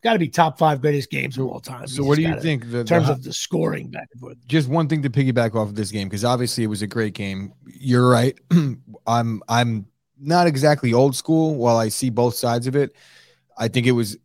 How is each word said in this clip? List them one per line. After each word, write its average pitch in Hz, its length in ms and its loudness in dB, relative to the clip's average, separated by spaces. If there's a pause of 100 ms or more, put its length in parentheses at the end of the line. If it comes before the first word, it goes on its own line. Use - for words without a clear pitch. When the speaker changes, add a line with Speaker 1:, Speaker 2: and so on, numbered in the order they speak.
Speaker 1:
gotta 226 160 2
be 160 100 0
top 160 300 0
five 151 220 2
greatest 143 300 -2
games 135 260 -6
of 131 100 -4
all - 120 -8
time. 123 300 -14
Speaker 2:
So 135 140 -6
Speaker 1:
You 135 60 -2
Speaker 2:
what 143 60 4
Speaker 1:
just - 20 0
Speaker 2:
do 156 60 2
you 165 60 0
Speaker 1:
gotta, 160 120 -4
Speaker 2:
think 135 300 -4
the, 120 100 -4
Speaker 1:
in 117 60 -6
terms 165 200 2
Speaker 2:
the 147 60 2
Speaker 1:
of 127 120 -4
the 123 80 -12
scoring 160 580 -4
back - 220 -14
and 123 80 -20
forth. 127 160 -18 (100)
Speaker 2:
Just 135 220 0
one 156 200 0
thing 151 140 -2
to 139 80 -2
piggyback 120 440 0
off 110 140 0
of 101 60 -10
this 104 160 -4
game, 101 180 -6
'cause 101 160 -8
obviously 120 380 0
it 110 60 0
was 107 140 -4
a 107 40 -6
great 104 280 -4
game. 98 380 -8 (140)
You're 123 420 2
right. 123 300 4 (120)
<clears throat> 143 560 0
I'm, 113 420 0
I'm 117 380 0 (340)
not 170 260 2
exactly 143 460 2
old 131 240 4
school 160 400 0
while 117 200 2
I 113 120 2
see 127 220 -2
both 120 240 0
sides 120 320 -2
of 131 100 -2
it. 143 180 0 (640)
I 113 100 -2
think 117 180 0
it 127 60 4
was 113 320 -2